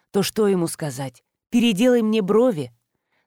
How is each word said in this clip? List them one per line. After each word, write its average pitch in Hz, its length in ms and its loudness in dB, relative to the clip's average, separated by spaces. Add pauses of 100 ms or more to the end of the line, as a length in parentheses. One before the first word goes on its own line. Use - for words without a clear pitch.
(120)
то 196 120 0
что 214 240 -2
ему 180 200 0
сказать? 135 560 -10 (260)
Переделай 240 520 2
мне 220 200 0
брови». 202 500 0 (560)